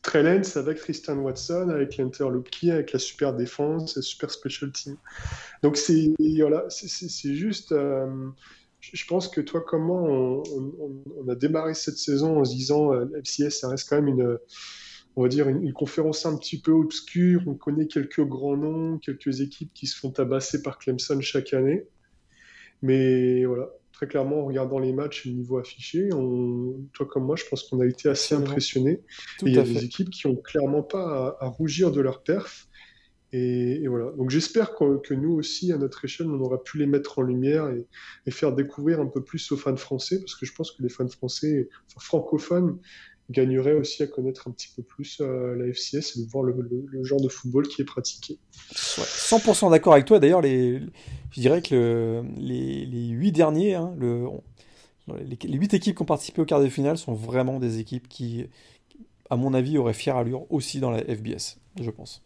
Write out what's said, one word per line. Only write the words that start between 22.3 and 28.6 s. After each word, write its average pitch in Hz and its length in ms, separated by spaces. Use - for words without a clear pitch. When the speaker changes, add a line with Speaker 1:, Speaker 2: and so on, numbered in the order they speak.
Speaker 1:
Mais 127 640
voilà, 123 240
très - 140
clairement, 143 360
en - 20
regardant 135 340
les 131 140
matchs 143 320
et 131 60
le 123 60
niveau 123 200
affiché, 175 560
on, 123 640
toi 139 140
comme 131 180
moi, 147 100
je 165 140
pense 139 140
qu'on 127 180
a 127 60
été 127 240
assez 143 240
Speaker 2:
Absolument. 143 160
Speaker 1:
impressionnés. 139 500